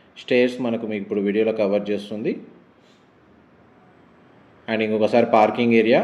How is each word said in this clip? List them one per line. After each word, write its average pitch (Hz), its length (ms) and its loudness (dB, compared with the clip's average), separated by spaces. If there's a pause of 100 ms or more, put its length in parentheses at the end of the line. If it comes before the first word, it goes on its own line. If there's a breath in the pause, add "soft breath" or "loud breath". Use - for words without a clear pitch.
(180 soft breath)
స్టేర్స్ 123 420 0
మనకు 117 280 -4
మీకు 107 160 -6
ఇప్పుడు 104 180 -4
వీడియోలో 107 320 0
కవర్ 104 320 -2
చేస్తుంది. 104 460 -6 (2250 soft breath)
And 110 140 -2
ఇంకొకసారి 110 480 0
పార్కింగ్ 117 460 2
ఏరియా, 113 280 4